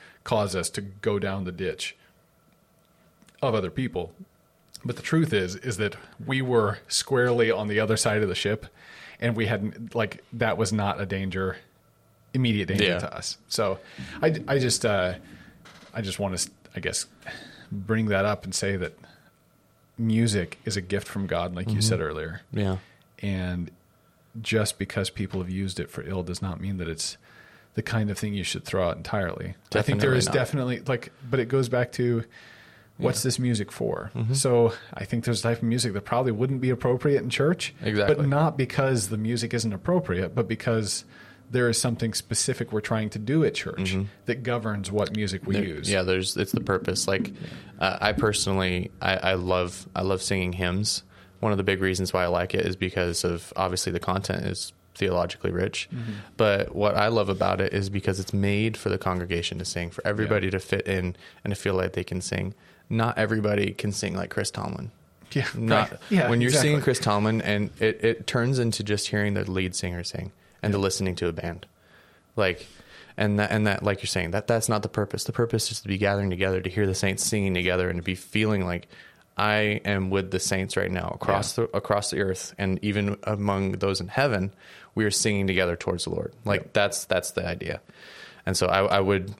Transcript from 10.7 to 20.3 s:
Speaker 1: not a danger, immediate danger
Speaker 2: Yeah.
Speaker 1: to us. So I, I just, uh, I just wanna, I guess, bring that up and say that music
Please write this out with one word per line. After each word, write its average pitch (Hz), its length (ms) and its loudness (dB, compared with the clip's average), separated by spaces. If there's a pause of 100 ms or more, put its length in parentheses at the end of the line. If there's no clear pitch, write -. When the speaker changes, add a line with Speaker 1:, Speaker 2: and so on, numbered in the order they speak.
Speaker 1:
not 101 260 0
a 101 60 -4
danger, 95 500 -2 (800)
immediate 113 340 2
danger 98 160 4
Speaker 2:
Yeah. 87 160 4
Speaker 1:
to - 160 -6
us. - 220 -10 (100)
So 98 320 0 (420)
I, 156 140 4 (100)
I 139 140 2
just, 123 260 2
uh, 95 280 2 (800)
I 120 80 -4
just 95 180 -6
wanna, 92 180 -2 (380)
I 92 60 -8
guess, - 240 -4 (680)
bring 107 360 0
that 98 180 2
up 104 180 0
and 92 100 -8
say 98 220 0
that 90 180 -4 (1040)
music 110 680 2